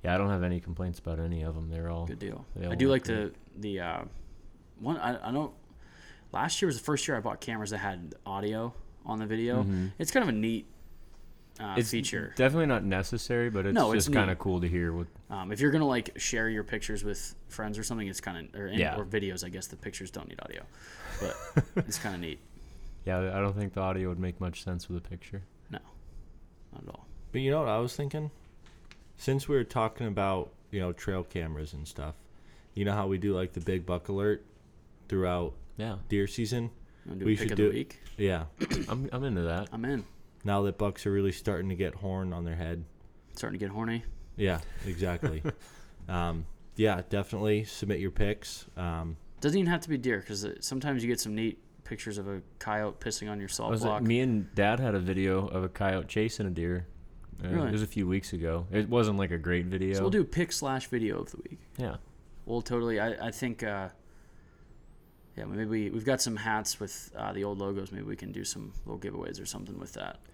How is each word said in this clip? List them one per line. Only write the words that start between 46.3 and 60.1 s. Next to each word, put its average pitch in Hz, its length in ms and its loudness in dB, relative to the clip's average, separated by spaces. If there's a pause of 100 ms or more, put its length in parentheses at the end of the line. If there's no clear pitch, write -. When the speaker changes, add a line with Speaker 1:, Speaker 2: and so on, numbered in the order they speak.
Speaker 3:
yeah, 101 320 6
definitely 107 560 2
submit 98 360 -2
your 95 100 0
picks. - 560 2 (100)
Um, 82 400 -2 (240)
Speaker 2:
Doesn't 147 180 4
even 175 120 6
have 165 120 2
to 165 60 -10
be 151 80 2
deer, 117 240 2
'cause, 101 240 -6
uh, 101 160 -4
sometimes 131 440 0
you 117 40 2
get 120 120 2
some 107 160 -2
neat 110 220 0 (260)
pictures 107 340 -6
of 98 80 -4
a 98 160 -4 (160)
coyote 107 400 0
pissing 107 320 -4
on 104 80 -4
your 98 100 -6
salt 110 220 -2
Speaker 1:
Was 113 120 2
it 110 40 2
Speaker 2:
block. 107 160 2
Speaker 1:
me 117 180 6
and 113 360 2
Dad 107 240 6
had 117 160 2
a - 20 4
video 95 480 2
of 92 160 0
a 92 60 0
coyote 95 400 0
chasing 110 380 0
a 92 40 0
deer? 87 360 0 (580)
Uh, 90 40 -2
Speaker 2:
Really? 151 200 2
Speaker 1:
it 104 40 2
was 107 100 2
a 104 40 2
few 98 220 0
weeks 95 240 0
ago. 82 400 0
It 104 160 4
wasn't, 110 300 6
like, 95 120 2
a 85 80 0
great 87 280 2
video. 95 280 0
Speaker 2:
So 98 60 2
we'll 95 100 4